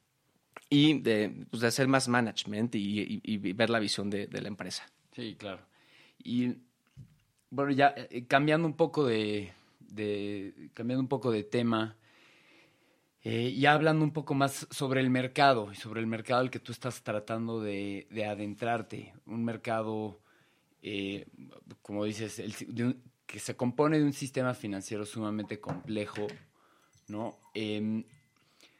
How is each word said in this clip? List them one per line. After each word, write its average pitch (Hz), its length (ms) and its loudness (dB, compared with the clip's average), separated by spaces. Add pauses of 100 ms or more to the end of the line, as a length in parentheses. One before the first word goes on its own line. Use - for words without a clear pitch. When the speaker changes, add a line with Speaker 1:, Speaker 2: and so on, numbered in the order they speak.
(680)
Speaker 1:
y 143 300 6
de, 107 500 0
pues, 117 120 -6
de 120 60 6
hacer 127 200 4
más 131 200 4
management 117 680 0
y, 101 260 0
y, 101 220 -4
y 101 300 -2
ver 113 160 4
la 113 100 2
visión 101 300 -2
de, 101 180 -4
de - 140 -8
la 101 80 -6
empresa. 92 340 -10 (320)
Speaker 2:
Sí, 110 220 -10
claro. 95 240 -10 (640)
Y, 123 300 0 (960)
bueno, 139 220 0
ya, 139 260 6
eh, 123 300 -10
cambiando 156 400 4
un 147 80 -4
poco 151 300 2
de, 104 460 2 (280)
de, 101 960 -6
cambiando 123 280 -2
un 127 60 0
poco 127 240 0
de 107 120 2
tema, 113 520 2 (1300)
eh, 117 340 -2
ya 143 160 6
hablando 156 320 4
un 147 60 2
poco 151 220 -4
más 139 360 0
sobre 131 320 0
el 127 80 4
mercado 127 600 4
y 101 40 -12
sobre 110 260 -6
el 113 60 0
mercado 113 340 0
al 127 100 0
que 120 80 -6
tú - 120 -12
estás - 320 -8
tratando 113 580 -2
de, 101 500 -4
de 107 140 -4
adentrarte, 104 880 -4 (120)
un 117 180 -6
mercado, 110 800 -4 (640)
eh, 98 420 -4 (560)
como 104 240 -4
dices, 107 340 -6
el 104 140 -8
si-, - 120 -12
de 120 200 -4
un, 127 180 -2 (220)
que - 140 -12
se - 160 -8
compone 147 420 2
de 151 80 4
un 143 80 2
sistema 127 400 -2
financiero 104 520 -6
sumamente 104 540 -4
complejo, 104 680 -6 (800)
¿no? 107 320 -8 (140)
Em, 107 500 -2 (760)